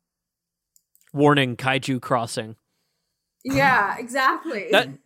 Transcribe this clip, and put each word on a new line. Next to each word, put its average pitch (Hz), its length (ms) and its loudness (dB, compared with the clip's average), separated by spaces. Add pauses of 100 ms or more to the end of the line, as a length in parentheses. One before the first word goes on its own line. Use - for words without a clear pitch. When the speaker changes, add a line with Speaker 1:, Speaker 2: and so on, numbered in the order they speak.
(1120)
Speaker 1:
Warning, 143 420 4
kaiju 131 460 -2
crossing. 113 540 -4 (880)
Speaker 2:
Yeah, 254 540 2
exactly. 262 760 -4
Speaker 3:
That, 196 180 4 (160)